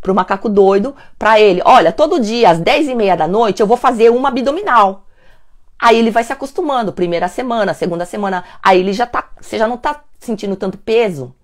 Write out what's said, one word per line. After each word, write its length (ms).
Pro 120
macaco 360
doido, 440
pra 220
ele, 240
"Olha, 300
todo 260
dia 300
às 100
dez 280
e 60
meia 220
da 140
noite 320
eu 60
vou 100
fazer 320
uma 180
abdominal." 760
Aí 180
ele 140
vai 120
se 100
acostumando, 580
primeira 380
semana, 440
segunda 320
semana, 380
aí 180
ele 120
já 140
tá, 240
você 180
já 100
não 100
tá 260
sentindo 380
tanto 200
peso. 560